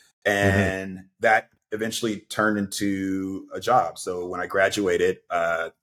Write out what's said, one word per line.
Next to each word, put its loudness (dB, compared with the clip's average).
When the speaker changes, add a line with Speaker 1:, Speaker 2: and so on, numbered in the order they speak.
Speaker 1:
Mm-hmm. 4
Speaker 2:
And -2
that 2
eventually -4
turned 0
into -4
a -8
job. 0
So -6
when -6
I -4
graduated, 2
uh, -2